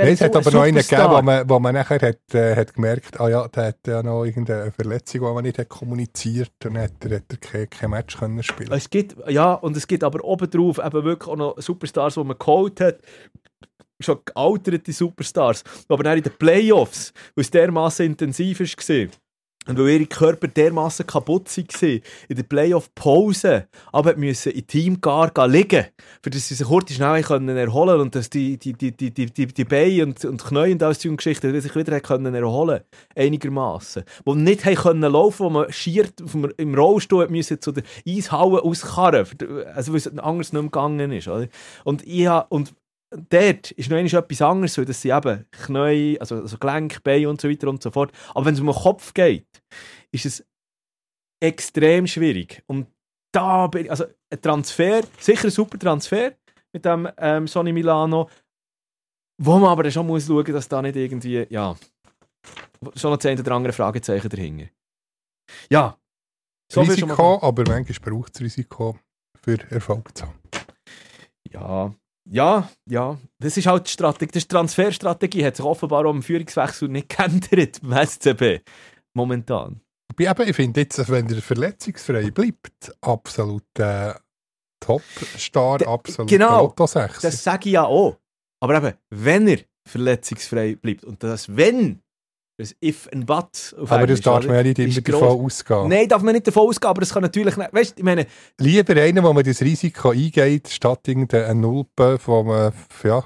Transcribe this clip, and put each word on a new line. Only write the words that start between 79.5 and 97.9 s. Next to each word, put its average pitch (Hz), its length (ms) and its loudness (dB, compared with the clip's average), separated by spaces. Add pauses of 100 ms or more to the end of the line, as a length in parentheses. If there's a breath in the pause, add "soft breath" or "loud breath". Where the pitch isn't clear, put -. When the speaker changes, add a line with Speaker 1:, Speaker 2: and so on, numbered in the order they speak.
Speaker 1:
Ich - 60 -20
bin 170 120 0
eben, 202 200 0
ich 160 80 -2
finde 127 240 0
jetzt, 135 280 -4
wenn 120 200 0
er 113 120 -6
verletzungsfrei 123 920 -4
bleibt, - 720 -6
absolut, 107 640 -4 (140)
äh, 104 360 -4 (640)
Topstar, - 1000 -2
Speaker 2:
D-, - 80 0
Speaker 1:
absolut 117 420 -6
Speaker 2:
genau, 208 360 6
Speaker 1:
Lotto 156 220 0
sechs. - 340 -2
Speaker 2:
das 160 240 -4
sage 185 240 -4
ich 190 60 2
ja 165 100 4
auch. 139 340 2 (420)
Aber 135 160 2
eben, 143 200 -2 (140)
wenn 147 360 2
er 165 120 4 (300)
verletzungsfrei 117 880 -4
bleibt 107 300 -8
und 107 180 -18
das 110 320 -8
Wenn, 180 460 2 (580)
das 110 240 -14
If 156 300 -4
and 127 140 -8
But - 520 -6
auf 131 140 -4
Speaker 1:
Aber 120 80 6
Speaker 2:
Englisch, 123 200 4
Speaker 1:
das 101 40 -2
darf 120 140 4
Speaker 2:
oder? 123 80 -2
Speaker 1:
man 127 100 2
ja 123 60 6
nicht 131 160 2
Speaker 2:
Ist 127 180 0
Speaker 1:
immer 127 60 -2
Speaker 2:
gross. 143 180 0
Speaker 1:
davon 127 240 4
ausgehen. 110 460 -2
Speaker 2:
Nein, 202 180 4
darf 202 140 4
man 220 100 2
nicht 233 140 0
davon 214 220 4
ausgehen, 226 200 -2
aber 185 140 0
es 180 100 -4
kann 196 100 -2
natürlich 196 320 0
nicht, 196 200 -8
weisst, 226 240 0